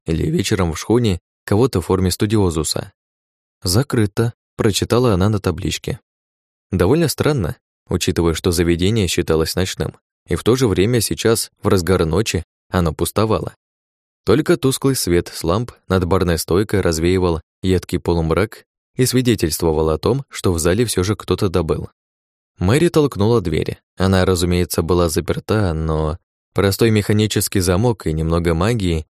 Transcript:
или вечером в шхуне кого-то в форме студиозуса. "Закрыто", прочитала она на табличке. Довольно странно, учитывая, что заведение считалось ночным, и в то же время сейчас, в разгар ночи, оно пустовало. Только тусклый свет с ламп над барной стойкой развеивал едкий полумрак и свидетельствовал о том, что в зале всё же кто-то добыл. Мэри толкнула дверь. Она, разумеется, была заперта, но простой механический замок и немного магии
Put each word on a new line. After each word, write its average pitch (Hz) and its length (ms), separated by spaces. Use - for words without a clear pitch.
или 82 240
вечером 95 420
в 78 60
шхуне 107 400
кого-то 101 360
в - 60
форме 92 240
студиозуса. 92 840
"Закрыто", 113 680
прочитала 113 580
она 90 140
на 107 100
табличке. - 640
Довольно 120 380
странно, 135 480
учитывая, 85 460
что 90 180
заведение 87 560
считалось 80 480
ночным, - 400
и 87 60
в - 100
то 113 120
же 131 120
время 104 320
сейчас, - 500
в 101 60
разгар 90 360
ночи, 82 400
оно 85 220
пустовало. 98 600
Только 156 320
тусклый 135 380
свет 87 400
с - 100
ламп 101 280
над 92 160
барной 87 340
стойкой 98 440
развеивал 87 580
едкий 92 360
полумрак 85 680
и 127 100
свидетельствовал 85 840
о 78 80
том, 127 300
что - 240
в 82 60
зале 87 260
всё 98 180
же 101 140
кто-то 95 320
добыл. 80 420
Мэри 139 280
толкнула 120 520
дверь. 85 380
Она, 92 300
разумеется, 90 560
была 87 260
заперта, 87 640
но 78 460
простой 98 380
механический 107 720
замок 95 460
и 80 60
немного 82 400
магии 87 600